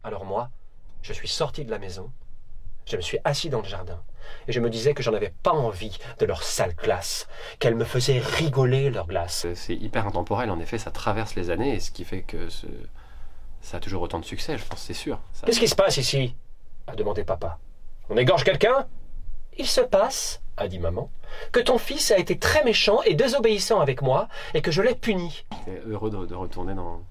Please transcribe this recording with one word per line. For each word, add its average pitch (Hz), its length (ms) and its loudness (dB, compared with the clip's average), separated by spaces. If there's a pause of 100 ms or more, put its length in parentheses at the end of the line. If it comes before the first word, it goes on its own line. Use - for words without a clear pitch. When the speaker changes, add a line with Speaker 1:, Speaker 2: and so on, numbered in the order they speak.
Speaker 1:
Alors 101 180 -6
moi, 104 260 -2 (520)
je - 100 -6
suis - 160 -4
sorti 147 380 -2
de 110 60 -6
la 104 80 -4
maison, 95 320 -8 (720)
je 113 100 -4
me 92 60 -2
suis - 240 -4
assis 147 240 0
dans 120 120 -2
le - 60 -8
jardin, 90 340 -6 (460)
et 117 60 -2
je 120 80 2
me 117 80 2
disais 113 240 2
que 139 100 -2
j'en 113 100 2
avais 101 200 -2 (100)
pas 185 80 6
envie 113 460 -2 (220)
de 110 60 4
leur 98 180 -2
sale 87 320 0
glace, - 520 -2 (320)
qu'elle 117 160 4
me 113 80 0
faisait 127 360 2
rigoler 135 680 4
leur 95 180 -2
glace. 87 340 -2
Speaker 2:
C'est, 87 140 -2
c'est 90 200 -2
hyper 92 320 0
intemporel, 104 420 0
en 85 100 0
effet, 95 180 -2
ça - 140 -4
traverse 107 440 0
les - 140 0
années, 120 260 2
et - 40 0
ce - 120 2
qui - 140 -4
fait 95 160 -4
que - 280 -2
ce, - 180 -4 (920)
ça - 160 -6
a - 20 -4
toujours 90 240 0
autant 87 160 -2
de - 60 -8
succès, - 340 -2
je - 60 -6
pense, - 160 -4
c'est - 120 -6
sûr. - 260 -4 (140)
Ça - 140 0
Speaker 1:
Qu'est-ce 233 120 4
qui 233 80 6
se - 80 2
passe 190 220 6
ici ? 135 380 0 (500)
a - 100 -8
demandé 104 280 0
papa. 92 340 -2 (520)
On 107 80 2
égorge 131 260 6
quelqu'un ? 190 420 4 (720)
Il 269 80 -4
se - 160 4
passe, - 600 2 (160)
a - 100 -2
dit 90 100 -4
maman, 95 320 -2 (420)
que 247 80 6
ton 240 200 4
fils - 320 0
a 190 80 8
été - 180 0
très - 260 4
méchant 214 400 6
et 180 120 6
désobéissant 220 640 4
avec 139 240 2
moi, 143 240 4 (260)
et 156 80 4
que 175 80 2
je 175 140 4
l'ai 247 100 6
puni. 180 520 -2 (200)
Speaker 2:
J'étais 92 220 -8
heureux 107 240 -2
de, 95 160 -4
de 87 80 -6
retourner 90 400 -2
dans 95 360 -4